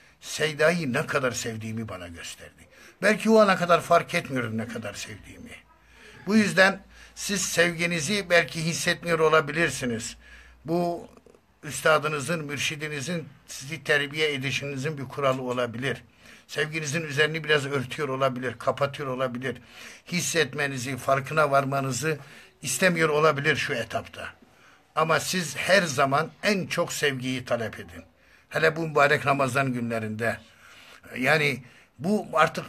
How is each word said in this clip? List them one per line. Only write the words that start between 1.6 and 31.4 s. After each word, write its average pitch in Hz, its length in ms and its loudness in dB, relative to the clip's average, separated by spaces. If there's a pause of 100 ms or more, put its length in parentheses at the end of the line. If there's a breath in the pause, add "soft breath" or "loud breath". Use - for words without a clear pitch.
bana 87 180 -12
gösterdi. - 600 -18 (340 loud breath)
Belki 208 280 2
o 220 100 8
ana 196 160 8
kadar 170 260 4
fark 165 320 2
etmiyorum 123 440 -2
ne 110 100 -4
kadar - 260 -10
sevdiğimi. - 580 -16 (760 loud breath)
Bu 202 80 2
yüzden 190 440 6 (360 loud breath)
siz 196 260 -4
sevginizi 170 880 0
belki 165 360 2
hissetmiyor 170 540 0
olabilirsiniz. 147 960 0 (480 loud breath)
Bu 170 420 -2 (560)
üstadınızın, 151 840 0
mürşidinizin 147 840 -6 (200)
sizi 147 360 -12
terbiye 147 500 0
edişinizin 139 640 -4
bir 139 60 -8
kuralı 131 380 0
olabilir. 123 640 -4 (440 loud breath)
Sevginizin 151 540 -4
üzerini 151 420 0
biraz 151 220 2
örtüyor 139 440 -4
olabilir, 127 500 -2
kapatıyor 135 500 -2
olabilir. 127 520 -4 (460 loud breath)
Hissetmenizi, 139 920 -2
farkına 139 540 2
varmanızı 139 680 0 (440 loud breath)
istemiyor 165 480 2
olabilir 151 460 4
şu - 180 -4
etapta. - 560 -8 (640 soft breath)
Ama 156 240 4
siz 165 380 -4
her 185 260 4
zaman 143 460 2 (140)
en 190 240 0
çok - 260 -2
sevgiyi 131 520 -2
talep 113 340 -2
edin. - 240 -16 (460 soft breath)
Hele 151 260 2
bu 160 120 -4
mübarek 147 380 4
Ramazan 135 480 2
günlerinde. 113 640 -4 (800 loud breath)
Yani 143 460 2 (360 loud breath)